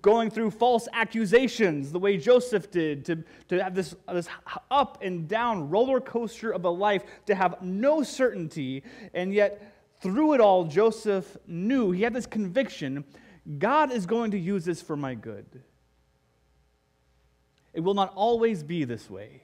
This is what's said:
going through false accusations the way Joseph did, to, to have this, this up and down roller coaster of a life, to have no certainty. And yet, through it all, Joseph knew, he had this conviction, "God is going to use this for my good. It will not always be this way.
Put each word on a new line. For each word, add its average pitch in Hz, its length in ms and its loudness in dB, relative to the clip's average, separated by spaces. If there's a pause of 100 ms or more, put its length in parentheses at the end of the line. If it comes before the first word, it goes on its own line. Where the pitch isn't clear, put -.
going 226 280 4
through 220 200 -2
false 233 420 2
accusations 220 960 2
the 170 80 -4
way 196 200 2
Joseph 240 520 2
did, 156 360 -2
to, 165 180 -4 (240)
to 185 160 0
have 185 100 -6
this, 175 200 -4 (180)
this 175 160 -4 (420)
up 262 320 0
and 175 240 -6
down 202 440 -2
roller 247 300 2
coaster 226 520 -6
of 180 140 -2
a 175 40 2
life, 196 320 0 (220)
to 208 100 -2
have 180 280 0
no 240 400 0
certainty. 165 800 -4 (320)
And 185 180 -2
yet, 202 400 0 (300)
through 294 320 2
it 240 80 6
all, 185 220 6
Joseph 196 800 0
knew, 202 460 0
he 180 100 0
had 233 100 0
this 247 140 -6
conviction, 180 800 -4 (520)
"God 277 320 2
is 233 140 -2
going 226 280 0
to 208 60 -2
use 180 280 -2
this 175 160 -4
for 156 120 -6
my 139 200 -6
good. 107 320 -12 (2250)
It 165 80 -6
will 190 140 2
not 196 200 0
always 226 480 2
be 156 220 -2
this 117 240 -8
way. 107 360 -16